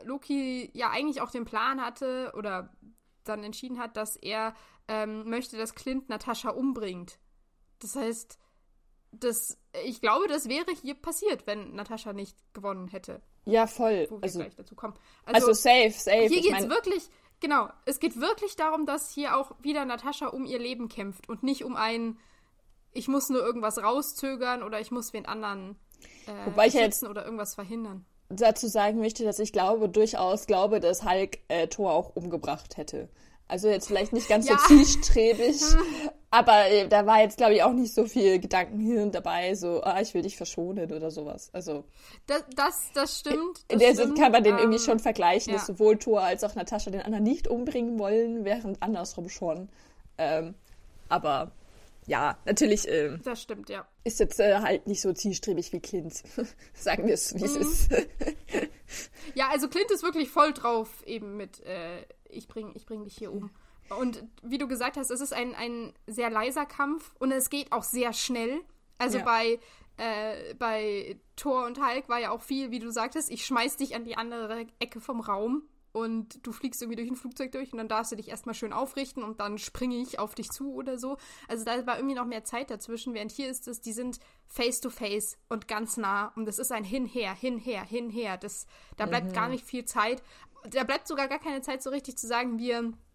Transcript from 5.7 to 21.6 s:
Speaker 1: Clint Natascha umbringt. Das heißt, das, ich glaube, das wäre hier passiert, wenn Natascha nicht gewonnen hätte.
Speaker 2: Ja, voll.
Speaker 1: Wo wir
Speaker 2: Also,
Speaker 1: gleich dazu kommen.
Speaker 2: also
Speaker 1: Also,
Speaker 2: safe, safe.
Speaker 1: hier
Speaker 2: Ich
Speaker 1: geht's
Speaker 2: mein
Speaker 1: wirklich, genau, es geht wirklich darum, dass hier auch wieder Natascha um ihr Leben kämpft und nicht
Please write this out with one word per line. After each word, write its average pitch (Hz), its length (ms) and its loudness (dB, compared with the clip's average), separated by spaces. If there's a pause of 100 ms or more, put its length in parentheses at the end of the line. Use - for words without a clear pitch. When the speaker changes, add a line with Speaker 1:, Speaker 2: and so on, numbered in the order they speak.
Speaker 1:
Clint 262 340 -6
Natascha 226 400 -6
umbringt. 214 680 -6 (640)
Das 208 160 -12
heißt, 226 420 -6 (760)
das, 233 460 -4 (280)
ich 247 160 -8
glaube, 262 260 4
das 285 220 -2
wäre 330 220 -2 (100)
hier 277 140 -8
passiert, 339 520 -4
wenn 208 280 -8
Natascha 214 380 -10
nicht 196 220 -12 (180)
gewonnen 196 340 -8
hätte. - 340 -14 (240)
Speaker 2:
Ja, 226 220 4
voll. 220 420 0
Speaker 1:
Wo 220 80 -12
wir 196 60 -10
Speaker 2:
Also, 180 160 -4
Speaker 1:
gleich 185 160 -10
dazu - 200 -20
kommen. 214 200 -12 (300)
Speaker 2:
also 233 220 6
Speaker 1:
Also, 226 140 8
Speaker 2:
safe, 240 300 8
safe. 208 260 4 (100)
Speaker 1:
hier 339 100 6
Speaker 2:
Ich 330 60 4
Speaker 1:
geht's - 80 6
Speaker 2:
mein 196 180 0
Speaker 1:
wirklich, 403 400 0 (300)
genau, 285 300 2 (160)
es 277 140 -2
geht 240 200 -2
wirklich 403 360 -2
darum, 311 300 0
dass 294 260 -4
hier 285 260 -2
auch 269 140 -4 (100)
wieder 294 240 -2
Natascha 254 420 -6
um 262 180 -6
ihr 247 140 -6
Leben 240 300 -6
kämpft 196 400 -12
und 226 140 -8
nicht 269 200 -2